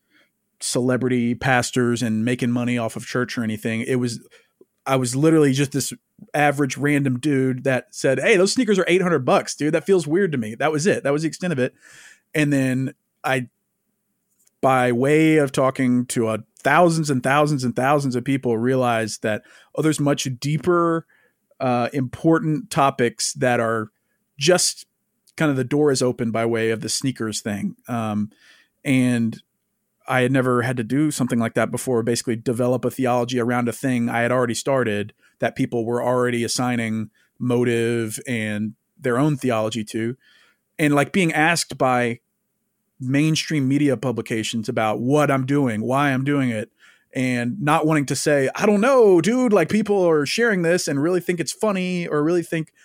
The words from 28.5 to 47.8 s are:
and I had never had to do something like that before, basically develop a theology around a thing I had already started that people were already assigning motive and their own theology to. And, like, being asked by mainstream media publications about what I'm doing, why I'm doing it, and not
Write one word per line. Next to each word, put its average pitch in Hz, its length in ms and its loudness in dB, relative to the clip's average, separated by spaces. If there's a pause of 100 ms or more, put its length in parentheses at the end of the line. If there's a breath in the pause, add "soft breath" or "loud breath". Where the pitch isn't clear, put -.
and 123 560 0 (640)
I 131 140 0
had 123 100 2
never 127 300 2
had 123 160 -2
to 120 60 -2
do 139 280 0
something 123 280 -2
like 113 160 -2
that 113 160 0
before, 120 320 -2
basically 120 320 -2
develop 123 500 -2
a 123 60 -2
theology 123 480 0
around 120 280 0
a 113 60 -2
thing 123 360 -2
I 117 120 0
had 120 100 0
already 123 220 0
started 107 600 -2 (260 soft breath)
that 117 160 -2
people 120 300 -2
were 120 180 -2
already 123 400 0
assigning 113 680 -4 (300)
motive 120 880 0
and 107 480 -6 (220)
their 120 200 -2
own 147 180 2
theology 110 480 -2
to. 113 320 -6 (640 soft breath)
And, 147 160 2
like, 143 160 0
being 170 220 2
asked 160 440 -2
by 123 420 0 (800)
mainstream 143 680 0
media 139 300 2
publications 113 720 -4
about 113 320 0
what 143 300 2
I'm 131 140 0
doing, 131 360 0
why 135 300 0
I'm 131 120 -2
doing 139 260 0
it, 110 220 -4 (420 soft breath)
and 123 480 -4
not 151 240 2